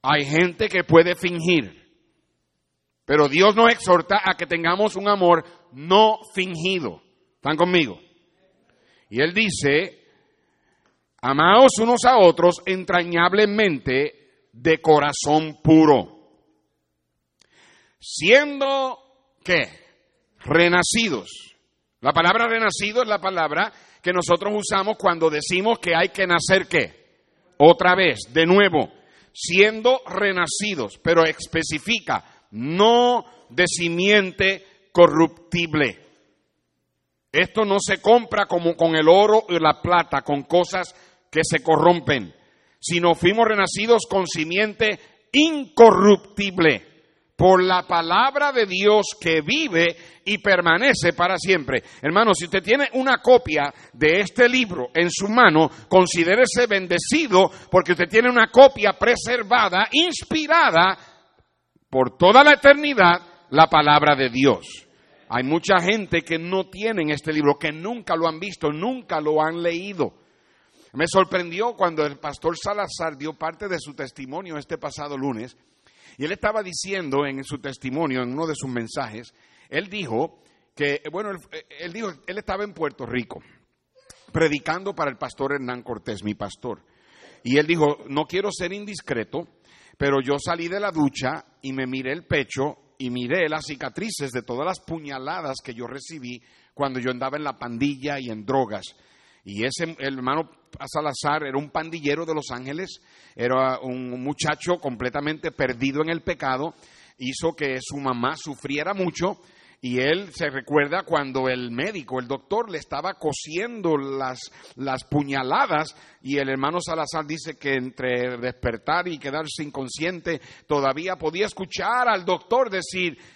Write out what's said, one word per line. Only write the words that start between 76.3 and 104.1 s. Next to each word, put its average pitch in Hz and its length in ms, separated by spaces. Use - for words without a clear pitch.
estaba 214 320
diciendo 170 600
en 135 180
su 139 160
testimonio, 135 640
en 123 100
uno 156 160
de 151 80
sus 139 140
mensajes, 117 640
él 185 220
dijo 160 500
que, 143 280
bueno, 196 200
él, 180 60
él 170 140
dijo, 202 220
él 185 120
estaba 202 260
en 202 100
Puerto 143 320
Rico, 117 380
predicando 160 640
para 147 160
el 120 60
pastor 135 380
Hernán 123 260
Cortés, 107 420
mi 104 100
pastor. 98 500
Y 123 140
él 151 100
dijo, 151 400
"No 147 200
quiero 196 220
ser 175 220
indiscreto, 196 720
pero 139 240
yo 139 180
salí 170 300
de 196 100
la 202 120
ducha 147 520
y 135 120
me 131 120
miré 131 280
el 170 120
pecho 139 720
y 127 120
miré 127 400
las 156 160
cicatrices 143 640
de 120 120
todas 131 220
las 185 140
puñaladas 147 800
que 127 120
yo 120 120
recibí 127 560
cuando 131 280
yo 127 100
andaba 135 240
en 151 80
la 135 140
pandilla 135 640
y 123 80
en 107 160
drogas". 107 500
Y 98 200
ese, 160 360
el 135 160
hermano 135 340
Salazar 151 560
era 135 140
un 147 120
pandillero 160 560
de 160 80
Los 147 160
Ángeles, 139 500
era 131 440
un 127 440